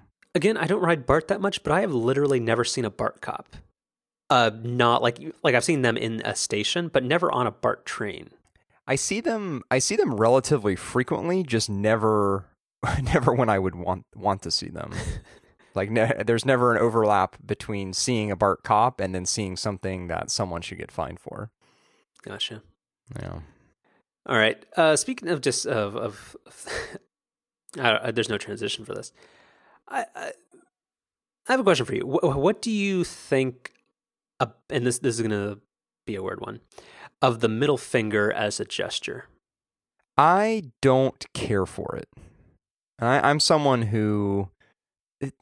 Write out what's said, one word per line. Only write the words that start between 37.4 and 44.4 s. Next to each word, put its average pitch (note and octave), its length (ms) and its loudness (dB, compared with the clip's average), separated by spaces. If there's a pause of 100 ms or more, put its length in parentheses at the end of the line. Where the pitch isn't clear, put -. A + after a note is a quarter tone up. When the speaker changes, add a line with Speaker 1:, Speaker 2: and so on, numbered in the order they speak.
Speaker 1:
the A#2+ 60 4
middle B2+ 300 0
finger G#2+ 560 0
as G#2+ 260 -4
a F#2+ 60 -6
gesture? - 600 -8 (920)
Speaker 2:
I F#3 540 2 (100)
don't C3 520 2
care F#2+ 340 0
for - 280 -8
it. - 140 -12 (880)
I, B2+ 300 2
I'm D3+ 100 2
someone C#3+ 440 4
who, G#2 640 0 (720)